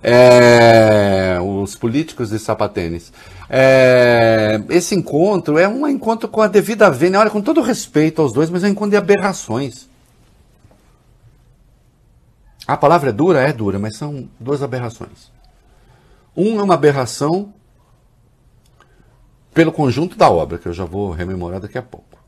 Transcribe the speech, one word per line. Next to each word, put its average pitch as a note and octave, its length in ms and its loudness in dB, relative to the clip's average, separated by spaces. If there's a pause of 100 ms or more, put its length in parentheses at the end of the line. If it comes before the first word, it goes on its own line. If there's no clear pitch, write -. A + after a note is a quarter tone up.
É, A2+ 1400 6
os G2 340 -6
políticos A#2+ 540 -6
de G#2+ 100 -6
sapatênis. G2 720 -6 (380)
É, A#2+ 1200 2
esse F3 260 -2
encontro E3 640 -2
é F3+ 100 2
um C4 200 -4
encontro A3+ 400 -4
com A3 140 -2
a G#3+ 60 2
devida G3+ 420 2
vênia, E3+ 300 0
olha, G#3+ 100 2
com G#3+ 120 -4
todo D4 200 0
respeito D#3+ 600 -2
aos C3+ 120 0
dois, D3+ 160 0
mas F3 140 -4
é G3+ 40 0
um G3+ 40 0
encontro G3+ 200 -4
de G#3 60 2
aberrações. F3 920 -4 (2750)
A C3+ 120 -4
palavra D3 320 2
é A#2 40 -4
dura? D3 280 0
É C#3 100 0
dura, G#2 260 -6
mas G#2 200 -10
são D3 320 -12 (100)
duas C3+ 240 -6
aberrações. A#2+ 680 -12 (1040)
Um G#3+ 240 -2
é G3+ 40 -2
uma F#3 120 2
aberração D3 760 -2 (2000)
pelo D#3+ 180 2
conjunto D3 460 -4
da F3 120 4
obra, E2 280 -2
que - 100 -12
eu E2+ 60 -8
já F2+ 120 -10
vou F#2+ 260 -8
rememorar F2 480 -8
daqui G2+ 180 -12
a B2+ 40 -10
pouco - 360 -20 (100)